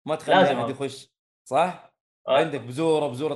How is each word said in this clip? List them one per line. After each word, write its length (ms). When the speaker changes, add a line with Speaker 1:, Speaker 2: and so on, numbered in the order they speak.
Speaker 1:
ما 80
تخلي 200
Speaker 2:
لازم. 220
Speaker 1:
أحد 120
يخش. 420
صح؟ 440
Speaker 2:
آه. 100
Speaker 1:
عندك 220
بزورة، 480
بزورة 280